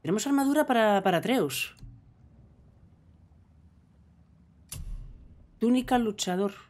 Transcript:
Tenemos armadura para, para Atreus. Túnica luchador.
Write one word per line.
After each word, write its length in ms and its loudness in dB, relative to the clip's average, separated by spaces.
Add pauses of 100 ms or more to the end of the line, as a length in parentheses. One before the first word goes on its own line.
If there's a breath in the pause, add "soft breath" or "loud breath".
Tenemos 260 -2
armadura 380 2
para, 380 4
para 160 2
Atreus. 580 -2 (3750)
Túnica 400 2
luchador. 560 -2 (160)